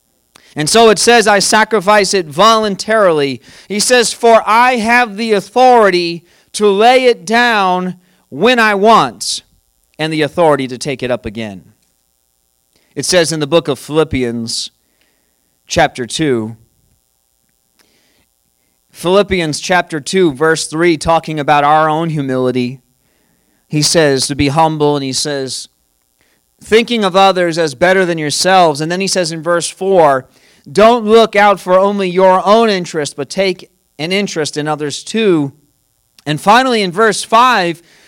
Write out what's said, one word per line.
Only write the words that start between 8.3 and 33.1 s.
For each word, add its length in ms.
when 280
I 160
want, 680
and 120
the 120
authority 440
to 120
take 240
it 80
up 160
again." 480
It 100
says 260
in 100
the 60
book 220
of 100
Philippians, 920
chapter 400
two, 500
Philippians 720
chapter 400
two, 320
verse 340
three, 300
talking 420
about 260
our 260
own 180
humility, 720
he 140
says 460
to 60
be 140
humble, 480
and 80
he 80
says, 560
"Thinking 400
of 100
others 440
as 160
better 320
than 100
yourselves." 640
And 100
then 120
he 60
says 220
in 120
verse 260
four, 580
"Don't 320
look 320
out 240
for 180
only 300
your 380
own 240
interest, 440